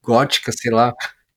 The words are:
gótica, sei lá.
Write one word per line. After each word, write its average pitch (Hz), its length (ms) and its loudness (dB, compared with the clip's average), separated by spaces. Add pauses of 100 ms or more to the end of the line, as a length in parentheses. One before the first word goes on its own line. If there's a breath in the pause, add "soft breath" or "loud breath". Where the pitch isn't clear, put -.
gótica, 120 520 0
sei - 180 -6
lá. 117 240 2 (420 loud breath)